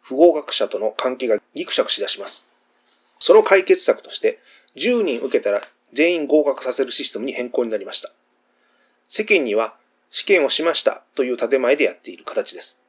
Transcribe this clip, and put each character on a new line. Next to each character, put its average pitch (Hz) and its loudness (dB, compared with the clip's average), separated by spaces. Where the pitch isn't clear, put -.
不 131 -10
合 160 8
格 151 -6
者 - -2
と 98 -6
の 107 -2
関 127 -4
係 123 -6
が 107 2
ギ 165 -8
ク - -8
シ - -2
ャ - 2
ク - -4
し - -4
だ 101 -4
し - -6
ま 98 -10
す。 - -12
そ - 4
の 214 8
解 190 4
決 185 2
策 - 0
と - -20
し - -12
て、 - -2
十 226 0
人 135 -2
受 135 -8
け 127 0
た 104 -2
ら 101 -2
全 170 2
員 151 -4
合 147 4
格 139 -2
さ 127 -4
せ 135 -2
る 123 -8
シ - -2
ス - -2
テ 107 -8
ム 123 -8
に 139 -8
変 123 -8
更 123 -2
に 113 -6
な 110 -4
り 98 -6
ま - -12
し - -6
た。 - -16
世 - -6
間 190 2
に 107 -2
は 110 -2
試 - -6
験 180 4
を 127 0
し - 0
ま 165 0
し - -2
た - -2
と 135 0
い 127 -2
う 120 -2
建 123 0
前 127 4
で 147 0
や 107 0
っ - -16
て - -18
い 123 -16
る - -20
形 - -6
で 117 -14
す。 - -14